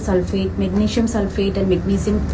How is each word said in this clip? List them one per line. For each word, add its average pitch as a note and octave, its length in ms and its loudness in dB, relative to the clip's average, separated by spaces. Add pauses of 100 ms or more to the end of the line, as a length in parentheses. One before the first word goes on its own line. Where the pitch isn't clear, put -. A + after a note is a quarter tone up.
സൾഫേറ്റ്, F#3+ 560 0
magnesium G3+ 440 0 (100)
sulfate G3 440 0
and F#3+ 140 0
magnesium, G3 420 0 (180)